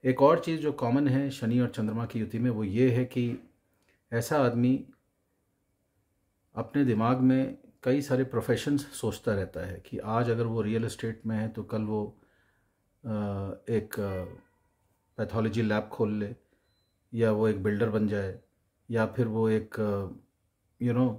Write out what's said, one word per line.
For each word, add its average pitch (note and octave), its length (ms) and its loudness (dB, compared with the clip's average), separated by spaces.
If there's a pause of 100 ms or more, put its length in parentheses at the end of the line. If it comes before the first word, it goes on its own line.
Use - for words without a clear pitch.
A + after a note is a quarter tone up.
एक B2+ 180 4
और D#3 160 8
चीज़ E3 220 -2
जो D3 120 0
कॉमन C3+ 360 2
है C3+ 220 2
शनि A#2+ 300 0
और A#2+ 80 2
चंद्रमा A2 380 -4
की A2+ 140 -6
युति G#2+ 180 -4
में, B2 120 2
वो A2 140 -2
ये A#2 260 2
है B2 140 2
कि B2 460 -4 (600)
ऐसा A#2 260 0
आदमी B2 480 2 (1700)
अपने C#3 300 0
दिमाग A#2 340 2
में C3 400 2 (240)
कई C3+ 200 2
सारे C3 220 0
प्रोफेशंस B2+ 640 0
सोचता - 480 -4
रहता F#2+ 320 -4
है F#2+ 200 -10
कि - 120 -10
आज A#2 320 0
अगर A2+ 160 0
वो A2+ 160 -2
रियल A2 220 0
एस्टेट A2+ 420 -6
में A2 100 -2
है A2 120 -2
तो A2 140 -10
कल G#2+ 200 -4
वो, G#2+ 380 -4 (840)
अ, A#2 40 -8 (600)
एक, A2 320 -2
अ, F#2+ 240 -4 (920)
पैथोलॉजी A2 460 0
लैब G#2+ 260 0
खोल G#2+ 240 -2
ले, G#2+ 240 -6 (760)
या A2+ 180 2
वो A2 160 2
एक G2 140 0
बिल्डर G#2+ 280 0
बन G#2+ 180 0
जाए, G2 320 -4 (500)
या A2+ 160 2
फिर A2+ 200 0
वो A2 220 0
एक, G#2+ 320 -2
अ, G2+ 280 -2 (760)
you A#2+ 140 2
know B2+ 200 2